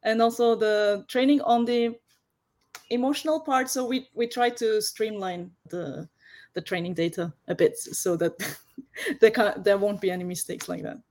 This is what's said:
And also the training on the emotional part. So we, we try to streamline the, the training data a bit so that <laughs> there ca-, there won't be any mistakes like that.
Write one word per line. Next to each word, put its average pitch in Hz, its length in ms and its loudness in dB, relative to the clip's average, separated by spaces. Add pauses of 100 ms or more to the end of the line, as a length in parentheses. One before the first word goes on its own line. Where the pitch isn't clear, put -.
And 220 180 4
also 233 320 4
the 208 540 2
training 269 320 4
on 240 240 2
the 233 320 0 (920)
emotional 285 500 0
part. 262 300 0
So 262 140 -2
we, 254 300 -4
we 233 140 -2
try 240 220 0
to 220 300 0
streamline 190 720 -6 (180)
the, 165 400 -8 (460)
the 175 60 -4
training 175 340 -4
data 170 380 -4 (160)
a 170 80 -2
bit - 220 4
so - 400 -2
that 170 200 -2 (460)
<laughs> - 360 -4
there 220 120 8
ca-, 220 260 2
there 196 200 4
won't 202 220 0
be 185 120 0
any 180 120 -6
mistakes 180 440 -8
like 170 160 -8
that. - 140 -10 (120)